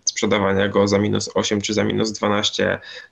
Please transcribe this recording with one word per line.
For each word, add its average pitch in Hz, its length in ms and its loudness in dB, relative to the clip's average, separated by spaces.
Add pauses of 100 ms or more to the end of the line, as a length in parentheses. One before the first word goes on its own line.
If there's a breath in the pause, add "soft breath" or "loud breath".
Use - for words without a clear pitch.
sprzedawania 98 640 0
go 101 200 2
za 101 100 4
minus 101 360 0
osiem 104 260 0
czy 101 140 -4
za 104 100 0
minus 107 280 -2
dwanaście 101 680 0 (340 loud breath)